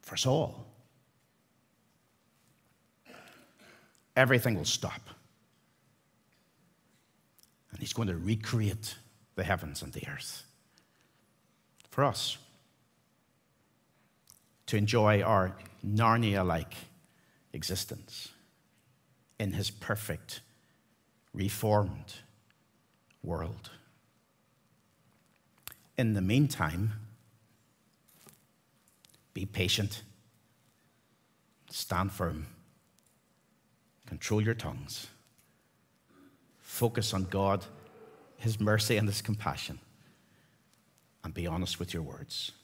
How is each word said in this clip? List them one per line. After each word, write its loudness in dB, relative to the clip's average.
for -14
us 0
all. 0
Everything 6
will -2
stop. -4
And -14
he's -8
going -2
to -2
recreate -2
the -2
heavens -2
and -10
the -8
earth -12
for 4
us -2
to 0
enjoy 6
our 4
Narnia-like 4
existence -8
in 0
his -2
perfect, -6
reformed 2
world. -8
In 6
the 4
meantime, 2
be -6
patient, -2
stand -2
firm, -4
control 0
your 2
tongues, -8
focus -2
on 0
God, 2
his -2
mercy 4
and 4
his -2
compassion, -4
and -8
be -4
honest -2
with -6
your -4
words. -8